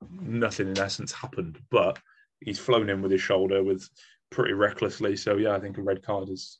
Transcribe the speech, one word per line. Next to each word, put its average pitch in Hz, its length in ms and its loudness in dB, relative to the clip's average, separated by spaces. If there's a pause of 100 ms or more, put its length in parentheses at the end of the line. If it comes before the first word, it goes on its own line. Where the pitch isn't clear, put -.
(200)
nothing 110 480 0
in 95 100 -2
essence - 340 -4
happened. 85 460 -8 (120)
But 110 280 4 (420)
he's 101 180 -6
flown 113 320 2
in 98 120 0
with 98 100 2
his 95 80 6
shoulder 98 420 4
with 95 260 0 (420)
pretty 117 240 0
recklessly. 101 600 0
So 104 200 0
yeah, 104 180 2
I 95 60 0
think 98 180 -8
a 101 40 -6
red 98 200 0
card 98 260 -4
is, - 320 -12